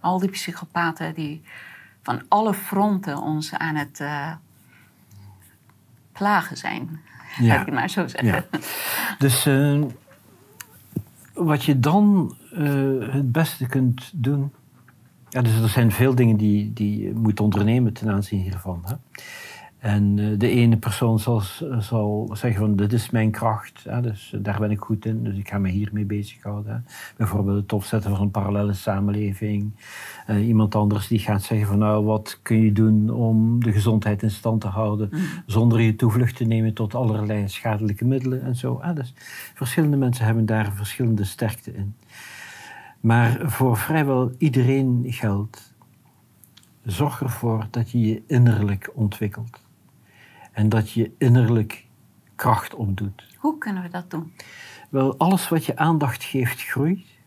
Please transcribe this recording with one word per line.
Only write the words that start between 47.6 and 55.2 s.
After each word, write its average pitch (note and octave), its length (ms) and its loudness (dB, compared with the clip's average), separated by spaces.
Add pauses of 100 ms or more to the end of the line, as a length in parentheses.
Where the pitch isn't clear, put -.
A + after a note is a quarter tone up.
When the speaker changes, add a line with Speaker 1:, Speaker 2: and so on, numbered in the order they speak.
Speaker 2:
dat A#2+ 200 -2
je A#2+ 100 2
je A2 260 0
innerlijk G#2+ 680 4
ontwikkelt. A2 680 -4 (920)
En G#2 160 2
dat A2 220 2
je A2+ 280 0
innerlijk A#2+ 680 4 (480)
kracht - 400 -2
opdoet. G2 520 -6 (100)
Speaker 1:
Hoe D#4 220 -2
kunnen G3 240 -6
we F3 60 -10
dat F3+ 220 -10
doen? E3 220 -10 (580)
Speaker 2:
Wel, C3+ 280 0
alles F3+ 300 2